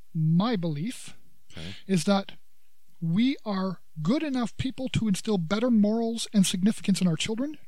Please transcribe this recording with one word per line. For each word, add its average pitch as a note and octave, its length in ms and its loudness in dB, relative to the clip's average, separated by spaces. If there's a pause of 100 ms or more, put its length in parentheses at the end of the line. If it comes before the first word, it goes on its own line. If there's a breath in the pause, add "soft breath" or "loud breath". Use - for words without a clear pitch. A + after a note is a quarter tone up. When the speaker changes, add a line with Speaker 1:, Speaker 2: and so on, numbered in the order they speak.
(140)
Speaker 1:
my E3+ 440 4
belief, E3+ 580 -4 (380)
Speaker 2:
Okay. - 240 -8 (100)
Speaker 1:
is F#3 180 2
that G3 280 2 (680)
we G#3+ 440 2
are F#3+ 360 -2 (220)
good B3 220 2
enough B3+ 320 -2
people C4 320 -4
to A3 180 0
instill G#3 320 0
better G#3 320 0
morals A3+ 600 4
and G3+ 120 6
significance F#3+ 560 2
in F#3 60 4
our E3 100 4
children C4 400 -2 (120)